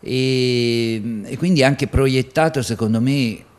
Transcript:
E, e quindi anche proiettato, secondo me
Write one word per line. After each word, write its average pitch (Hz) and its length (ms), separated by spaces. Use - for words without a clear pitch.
E, 120 1200
e - 120
quindi 170 260
anche 135 240
proiettato, 135 760
secondo 113 380
me 127 420